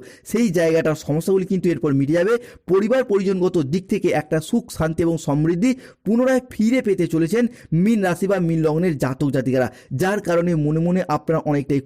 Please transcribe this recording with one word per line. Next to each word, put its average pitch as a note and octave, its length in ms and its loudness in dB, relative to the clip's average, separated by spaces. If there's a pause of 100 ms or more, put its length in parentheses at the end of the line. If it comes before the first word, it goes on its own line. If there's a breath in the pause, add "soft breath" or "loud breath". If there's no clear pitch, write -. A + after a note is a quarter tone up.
(240 loud breath)
সেই A3+ 260 0
জায়গাটার D#3+ 460 2
সমস্যাগুলি F3+ 500 -2
কিন্তু F3+ 240 -2
এরপর D3+ 240 0
মিটে C#3 200 0
যাবে। G3 240 2 (300 loud breath)
পরিবার G#3+ 360 2
পরিজনগত F#3+ 540 0
দিক D#3 320 -2
থেকে F#3 180 0
একটা D#3 340 -2
সুখ, - 300 -4
শান্তি D#3+ 320 -2
এবং E3 140 0
সমৃদ্ধি E3+ 580 0 (300 loud breath)
পুনরায় B3 340 2 (100)
ফিরে A3+ 320 0
পেতে F#3 260 0
চলেছেন E3 400 0 (260 loud breath)
মীন G3 300 2
রাশি F3+ 240 -2
বা F#3+ 120 2
মীন E3 220 0
লগ্নের D#3 360 0
জাতক C3 340 -2
জাতিকারা, B2+ 400 0 (220 loud breath)
যার F#3+ 280 -2
কারণে E3+ 340 0
মনে D3+ 240 0
মনে F3 280 0
আপনারা D3+ 320 0
অনেকটাই C#3+ 460 0